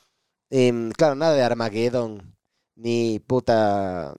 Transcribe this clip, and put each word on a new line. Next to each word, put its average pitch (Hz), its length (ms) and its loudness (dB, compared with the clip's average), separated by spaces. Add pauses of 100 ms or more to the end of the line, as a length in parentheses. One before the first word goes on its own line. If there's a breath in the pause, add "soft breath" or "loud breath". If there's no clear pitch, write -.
(500)
em, 120 420 2
claro, 147 240 2
nada 160 180 2
de 139 100 2
Armageddon, 113 920 -4 (400)
ni 117 440 -2
puta, 101 1000 0